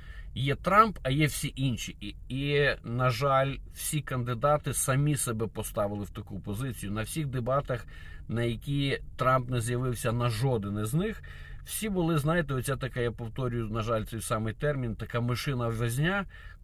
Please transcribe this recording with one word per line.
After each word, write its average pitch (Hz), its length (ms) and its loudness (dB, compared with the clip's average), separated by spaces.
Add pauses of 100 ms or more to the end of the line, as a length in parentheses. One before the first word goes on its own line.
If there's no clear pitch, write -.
(340)
є 135 200 0
Трамп, 202 480 6
а 131 80 0
є 147 160 4
всі - 300 -4
інші. 131 440 -2
І, 104 140 -10 (140)
і, 139 560 2
на 127 260 2
жаль, 135 460 2 (180)
всі - 260 -2
кандидати 127 760 0
самі 143 420 2
себе 113 300 0
поставили 101 580 -2
в - 60 -10
таку 104 300 -8
позицію. 104 520 -6
На 110 100 -2
всіх 151 240 -4
дебатах, 127 600 -2 (420)
на 117 140 0
які 135 580 0 (160)
Трамп 127 340 4
не 123 100 2
з'явився 120 520 0
на 120 180 4
жоден 107 480 2
із 110 160 0
них, 196 280 0 (420)
всі - 240 -4
були, 170 300 2
знаєте, 147 360 2
оця 127 220 0
така, 123 240 -4
я 120 120 2
повторюю, 117 560 -2
на 110 140 0
жаль, 110 220 2
цей 113 160 -6
самий 110 340 0
термін: 131 420 0
така 117 240 -4
мишина 120 480 0
возня, 127 580 2 (380)